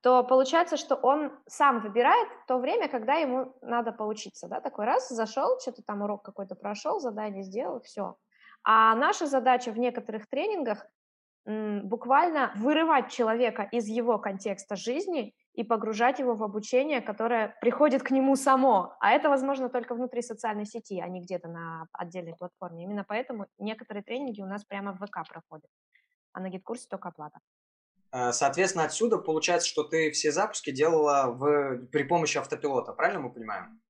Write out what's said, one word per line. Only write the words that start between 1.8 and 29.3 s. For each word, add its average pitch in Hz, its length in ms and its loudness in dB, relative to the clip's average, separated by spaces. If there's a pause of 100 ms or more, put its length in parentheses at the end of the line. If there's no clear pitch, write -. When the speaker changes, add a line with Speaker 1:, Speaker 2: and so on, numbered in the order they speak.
Speaker 1:
то 254 120 2
время, 320 280 0
когда 247 280 0
ему 262 460 -2
надо 226 300 -2
поучиться, 214 560 -8
да, - 140 -6
такой 214 240 -6
раз, 415 240 0
зашел, 269 500 -2
че-то - 240 -10
там 202 180 -6
урок 202 220 -4
какой-то 196 320 -12
прошел, 214 440 -6
задание 214 440 -6
сделал, 220 380 -8
все. - 340 -10 (480)
А 220 320 6
наша 330 320 2
задача 247 440 2
в 208 80 -6
некоторых 240 480 -4
тренингах, 294 580 -2 (600)
м, 214 420 -4
буквально 269 680 2
вырывать 302 540 2
человека 226 600 0
из 233 160 -2
его 226 320 0
контекста 196 560 -6
жизни 269 580 -4 (200)
и 226 100 -6
погружать 220 560 0
его 247 160 0
в 214 80 -4
обучение, 240 580 0
которое 220 600 -2
приходит 254 420 4
к - 80 -2
нему 269 240 4
само. 262 640 4
А 208 140 4
это 302 160 4
возможно 269 400 0
только 247 260 -4
внутри 247 260 -4
социальной 214 440 -6
сети, 208 360 -8
а 170 80 -8
не 180 120 -10
где-то 175 280 -10
на 165 440 -10
отдельной 170 420 -10
платформе. 170 500 -14
Именно 202 220 -6
поэтому 220 400 -8 (120)
некоторые 208 440 -10
тренинги 240 380 -8
у 190 60 -10
нас 202 180 -10
прямо 196 280 -10
в 190 80 -14
В 208 60 -10
К 180 200 -10
проходят, - 420 -20 (640)
а 185 80 -10
на 185 80 -8
гид-курсе 190 400 -12
только 190 200 -10
оплата. 151 300 -16 (760)
Speaker 2:
А, 123 200 0
соответственно, 160 520 2
отсюда 214 320 2
получается, 170 520 2